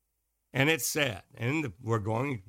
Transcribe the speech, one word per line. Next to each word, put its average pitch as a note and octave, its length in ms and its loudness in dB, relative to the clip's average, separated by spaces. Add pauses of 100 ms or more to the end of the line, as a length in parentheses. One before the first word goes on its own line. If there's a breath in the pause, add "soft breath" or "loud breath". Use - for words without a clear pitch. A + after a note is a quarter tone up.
(520)
And C3+ 160 4
it D#3+ 140 4
said, C3+ 400 -2 (140)
and B2+ 360 -2 (100)
we're A2+ 160 0
going, A2 500 -2